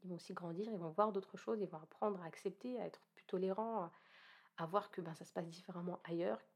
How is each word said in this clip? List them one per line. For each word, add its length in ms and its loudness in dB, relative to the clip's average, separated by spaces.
Ils 60 -8
vont 80 -4
aussi 160 -8
grandir, 400 -2
ils 60 0
vont 120 -2
voir 220 6
d'autres 240 -2
choses, 240 0
ils 80 0
vont 100 -8
apprendre 440 0
à 20 -4
accepter, 560 -4
à 60 -2
être 280 -10
plus 120 -20
tolérants, 560 2
à, 100 -4
à 100 -2
voir 240 4
que, 100 -4
ben, 140 -2
ça 100 -10
se 80 -16
passe 160 0
différemment 560 -4
ailleurs. 360 2